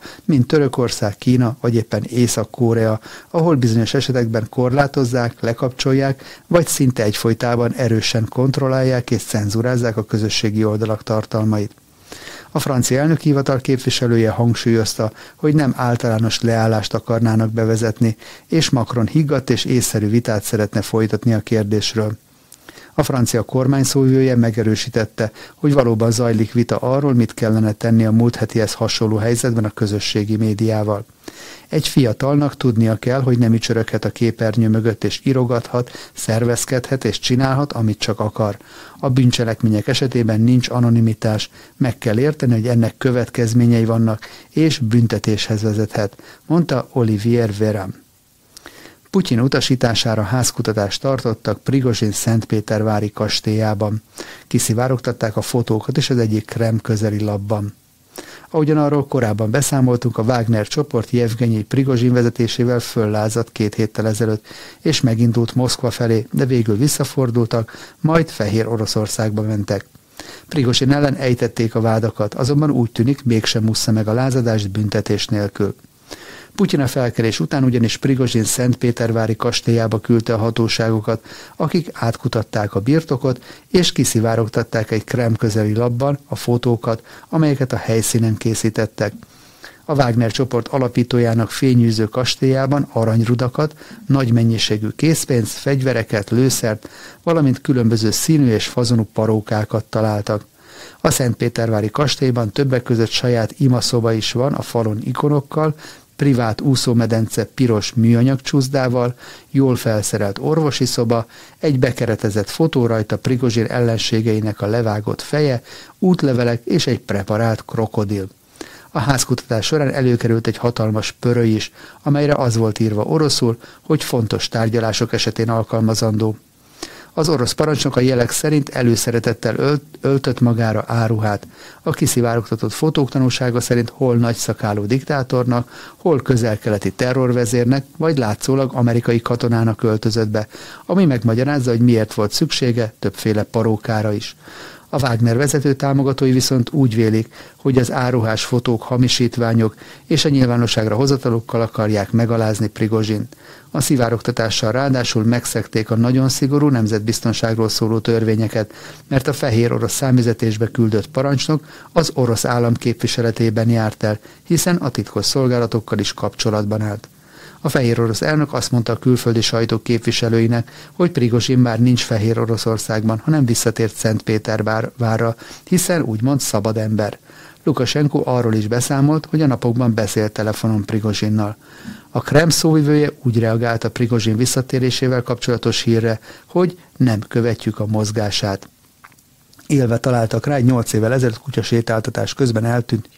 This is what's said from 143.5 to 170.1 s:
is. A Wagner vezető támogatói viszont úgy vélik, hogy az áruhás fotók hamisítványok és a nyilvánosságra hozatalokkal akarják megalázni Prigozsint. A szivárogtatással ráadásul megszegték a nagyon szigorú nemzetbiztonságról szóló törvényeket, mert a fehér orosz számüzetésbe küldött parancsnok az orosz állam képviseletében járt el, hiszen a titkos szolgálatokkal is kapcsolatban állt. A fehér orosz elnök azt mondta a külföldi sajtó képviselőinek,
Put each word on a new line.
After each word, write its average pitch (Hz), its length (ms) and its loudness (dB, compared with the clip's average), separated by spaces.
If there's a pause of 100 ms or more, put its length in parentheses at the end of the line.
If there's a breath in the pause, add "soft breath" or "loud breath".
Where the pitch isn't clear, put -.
is. - 220 -8 (540 loud breath)
A 139 120 -2
Wagner 117 360 2
vezető 143 360 2
támogatói 135 580 0
viszont 127 420 2
úgy 131 220 2
vélik, 110 380 2 (220 loud breath)
hogy 131 220 0
az 123 140 0
áruhás 123 540 0
fotók 120 360 0
hamisítványok 117 920 0 (300 loud breath)
és 160 200 0
a 160 40 2
nyilvánosságra 120 640 2
hozatalokkal 123 680 0
akarják 107 500 -2
megalázni 113 560 0
Prigozsint. 107 680 -2 (360 loud breath)
A 151 100 -2
szivárogtatással 117 880 0
ráadásul 127 520 0
megszegték 117 640 -2
a 113 60 0
nagyon 127 340 2
szigorú 147 380 2
nemzetbiztonságról 113 1000 0
szóló 113 300 0
törvényeket, 110 760 0 (340 loud breath)
mert 135 200 0
a 143 60 0
fehér 120 400 0
orosz 113 200 -2
számüzetésbe 117 760 0
küldött 110 360 0
parancsnok 143 560 0 (280 loud breath)
az 165 220 0
orosz 117 320 0
állam 120 280 2
képviseletében 113 960 0
járt 110 340 0
el, 107 160 0 (240 loud breath)
hiszen 175 320 0
a 143 140 -2
titkos 101 360 -4
szolgálatokkal 120 760 0
is 101 140 -2
kapcsolatban 107 680 -2
állt. 107 260 -6 (540 loud breath)
A 156 80 -2
fehér 120 300 2
orosz 113 220 0
elnök 151 320 0
azt 127 180 -4
mondta 120 200 0
a 110 60 -2
külföldi 120 440 2
sajtó 113 400 0
képviselőinek, 117 880 0 (220 loud breath)